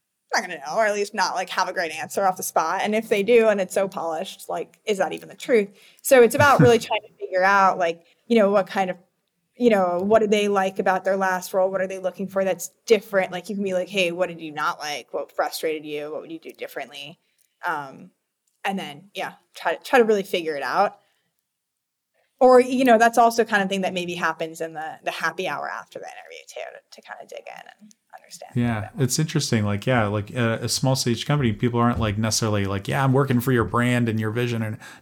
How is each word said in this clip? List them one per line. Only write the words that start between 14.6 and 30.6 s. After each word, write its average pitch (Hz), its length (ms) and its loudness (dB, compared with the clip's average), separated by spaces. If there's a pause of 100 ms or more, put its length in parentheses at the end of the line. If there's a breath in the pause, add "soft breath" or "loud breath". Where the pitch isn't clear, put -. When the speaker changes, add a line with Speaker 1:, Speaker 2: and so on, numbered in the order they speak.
Speaker 1:
like? 143 360 -8
What - 180 -8
frustrated 156 540 -4
you? 151 260 -10
What 139 100 -10
would 160 100 -18
you 165 80 -14
do - 140 -16
differently?" 143 640 -14 (460)
Um, 151 460 -8 (520)
and 196 140 -4
then, 151 380 -12
yeah, 175 180 -8 (220)
try, - 200 -4
try - 220 0
to 233 80 6
really 214 180 2
figure 160 320 -4
it 139 60 -8
out. 160 380 0 (1400)
Or, 254 200 8
you 254 260 2
know, 226 140 6
that's 233 180 4
also 226 260 4
kind 208 200 0
of 190 60 -2
thing 196 120 -2
that 180 140 -2
maybe 175 180 -4
happens 165 480 -4
in 165 120 -8
the, 156 300 -12
the 165 60 -4
happy - 380 -4
hour 143 200 -6
after 101 300 -12
the 95 80 -14
interview 78 420 -18
too, - 140 -16 (300)
to, - 100 -20
to - 60 -20
kind - 120 -16
of - 80 -20
dig - 200 -16
in - 160 -18 (180)
and 208 120 -20 (220)
understand - 380 -20
a 123 60 -2
Speaker 2:
Yeah, 120 80 0
Speaker 1:
little 113 140 -4
bit - 140 -14
more. 151 100 -2
Speaker 2:
it's 131 140 -4
interesting. 135 460 0
Like, 101 220 -2
yeah, 120 180 2
like, 101 300 -4
a, 117 260 -2